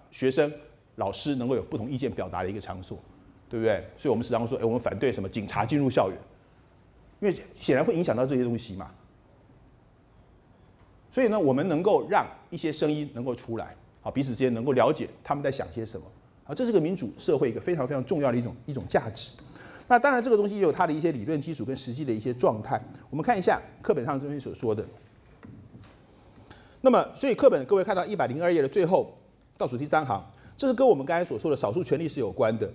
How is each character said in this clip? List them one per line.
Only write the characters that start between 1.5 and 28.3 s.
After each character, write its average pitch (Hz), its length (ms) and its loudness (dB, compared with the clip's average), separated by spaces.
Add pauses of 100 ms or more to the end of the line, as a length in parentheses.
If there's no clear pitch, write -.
有 110 80 -2
不 - 140 -6
同 113 120 -6
意 135 80 -4
见 127 140 -4
表 92 160 -6
达 90 160 -6
的 92 60 -4
一 101 40 -6
个 107 60 -8
场 92 240 -12
所， 98 160 -14 (500)
对 120 80 -6
不 113 80 0
对？ 101 160 2 (160)
所 - 100 -6
以 - 20 4
我 113 60 4
们 113 60 0
时 120 120 -4
常 117 120 0
说， 113 140 -4
哎， 113 60 0
我 113 60 2
们 123 80 0
反 98 200 -4
对 127 140 0
什 101 100 -6
么 95 60 -6
警 101 180 -6
察 104 180 -2
进 143 140 2
入 135 100 2
校 113 200 2
园， 87 100 -8 (1000)
因 202 80 0
为 156 120 -2 (140)
显 - 180 0
然 135 100 4
会 233 120 2
影 170 80 0
响 117 100 0
到 120 120 0
这 139 100 0
些 123 80 2
东 117 160 -2
西 95 160 -12
嘛。 87 160 -12 (2250)
所 254 140 0
以 220 60 4
呢， 214 100 0
我 139 140 4
们 143 160 0
能 156 120 2
够 180 280 4
让 165 180 2 (220)
一 175 80 -10
些 160 120 -4
声 151 220 0
音 151 220 -4
能 117 100 -8
够 127 100 -2
出 117 220 -8
来， 95 180 -8 (300)
啊， 107 80 -6
彼 135 100 -2
此 135 100 -4
之 113 40 -6
间 127 180 2
能 113 120 -2
够 143 80 2
了 127 180 6
解 123 180 -4 (140)
他 151 100 -4
们 143 80 -4
在 143 80 -2
想 107 240 -4
些 113 120 -8
什 95 140 -12
么， - 60 -16 (380)
啊， 143 100 -12
这 254 120 -2
是 233 80 2
个 196 60 6
民 160 140 2
主 127 240 -6
社 160 200 2
会 131 120 2
一 113 40 -2
个 113 80 -8
非 180 120 -2
常 139 140 -2
非 143 80 -4
常 131 80 -2
重 156 180 -2
要 131 120 2
的 123 40 0
一 123 40 0
种， 117 120 -6 (120)
一 147 80 -8
种 120 120 -8
价 135 240 0
值。 - 280 -8 (540)
那 240 60 10
当 269 160 4
然， 247 80 2
这 247 80 -4
个 226 80 8
东 208 100 2
西 196 100 -6
也 202 40 -4
有 170 100 4
它 180 140 2
的 151 80 0
一 151 80 -2
些 165 100 2
理 117 140 -6
论 151 160 -2
基 160 100 -8
础 120 140 -8
跟 131 100 -4
实 127 160 -8
际 143 140 -8
的 120 80 0
一 110 60 -2
些 123 120 -2
状 123 300 2
态。 113 180 -4 (300)
我 - 60 -8
们 156 100 -4
看 247 100 2
一 190 60 0
下 185 180 2 (220)
课 - 100 2
本 120 140 0
上 139 140 -2
这 139 80 -6
边 143 120 -6
所 107 140 -10
说 110 220 -2
的。 104 100 -4 (2000)
那 262 100 8
么， 190 120 6 (120)
所 277 120 -2
以 240 60 4
课 277 160 6
本 139 160 4
各 202 100 2
位 190 80 4
看 202 120 0
到 180 100 0
一 208 100 -6
百 151 120 2
零 127 120 -4